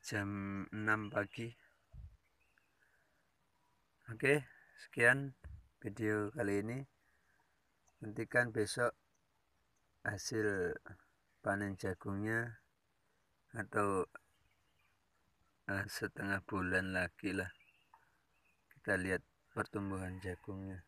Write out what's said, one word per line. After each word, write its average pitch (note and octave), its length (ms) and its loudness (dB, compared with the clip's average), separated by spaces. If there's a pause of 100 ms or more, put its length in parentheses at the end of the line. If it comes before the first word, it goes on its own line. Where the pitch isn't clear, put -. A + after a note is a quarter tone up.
jam G2 720 -2
enam G#2+ 320 0
pagi. G#2+ 480 -4 (2500)
Oke, C3+ 320 4 (400)
sekian C3 560 4 (400)
video G#2+ 560 0
kali G2+ 320 2
ini. B2 160 -4 (1200)
Nantikan A2+ 480 4
besok A#2 400 4 (1120)
hasil G2+ 720 0 (720)
panen G2 320 0
jagungnya G#2+ 800 -2 (960)
atau, G2+ 480 0 (1700)
eh, G2 160 -2
setengah G2 560 -2
bulan F#2 480 0
lagi F#2 400 -2
lah. F#2 240 -2 (1300)
Kita G2+ 160 2
lihat F#2 240 0 (320)
pertumbuhan G2 720 -4
jagungnya. F#2+ 640 -8